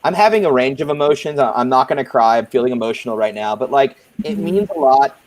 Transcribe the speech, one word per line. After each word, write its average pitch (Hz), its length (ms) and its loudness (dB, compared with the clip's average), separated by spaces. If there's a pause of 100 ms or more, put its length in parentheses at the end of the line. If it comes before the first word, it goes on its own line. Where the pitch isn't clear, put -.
I'm 165 120 -2
having 214 300 2
a 156 80 2
range 131 280 0
of 151 100 -4
emotions. 147 480 -2
I, 123 140 2
I'm 120 160 -2
not 131 200 2
gonna 143 160 -2
cry. 117 340 2
I'm 113 80 -2
feeling 127 260 -2
emotional 113 440 -6
right 107 180 -2
now, 107 200 -4
but, 113 160 -6
like, 139 260 0 (260)
it 208 160 -6
means 185 320 -2
a - 80 -10
lot. 139 380 2 (100)